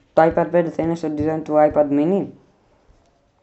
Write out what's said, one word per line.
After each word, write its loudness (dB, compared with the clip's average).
το 4
iPad 2
πέντε 0
θα -6
είναι -2
στο -6
design -4
του -8
iPad 2
mini; 0